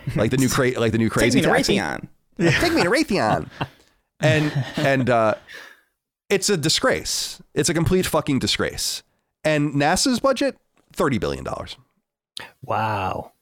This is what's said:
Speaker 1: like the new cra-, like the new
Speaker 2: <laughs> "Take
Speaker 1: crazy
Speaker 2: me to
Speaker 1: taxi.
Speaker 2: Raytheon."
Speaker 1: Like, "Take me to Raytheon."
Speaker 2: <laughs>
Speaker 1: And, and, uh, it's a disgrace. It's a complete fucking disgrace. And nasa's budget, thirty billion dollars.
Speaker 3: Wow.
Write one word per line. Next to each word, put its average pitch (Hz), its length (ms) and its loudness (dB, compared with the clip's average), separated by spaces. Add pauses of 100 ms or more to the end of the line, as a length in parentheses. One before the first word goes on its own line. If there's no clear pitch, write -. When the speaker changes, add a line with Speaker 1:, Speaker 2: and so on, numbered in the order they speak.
(140)
Speaker 1:
like 113 160 2
the 131 60 0
new 135 120 2
cra-, 127 300 0
like 113 140 2
the 113 60 0
new 113 100 2
Speaker 2:
<laughs> - 0 -
"Take - 100 -4
Speaker 1:
crazy 120 200 4
Speaker 2:
me 180 40 2
to 170 60 2
Speaker 1:
taxi. - 300 2
Speaker 2:
Raytheon." 76 280 -6 (320)
Speaker 1:
Like, 170 220 2
"Take 339 140 0
me 285 100 2
to 175 60 0
Raytheon." 156 640 0
Speaker 2:
<laughs> - 40 -20 (640)
Speaker 1:
And, 151 320 2 (240)
and, 135 320 2
uh, 113 260 4 (920)
it's 190 200 0
a 202 80 2
disgrace. - 840 -2 (140)
It's - 140 0
a 143 60 0
complete 180 300 2
fucking 143 360 0
disgrace. - 640 -4 (400)
And 151 300 0
nasa's 180 440 2
budget, 269 380 0 (360)
thirty 139 260 0
billion 67 260 -4
dollars. - 320 -10 (880)
Speaker 3:
Wow. 104 640 -4 (120)